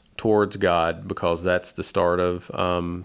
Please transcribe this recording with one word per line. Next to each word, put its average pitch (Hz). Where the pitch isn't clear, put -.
towards 104
God, 87
because 85
that's 90
the -
start 87
of, 90
um, 87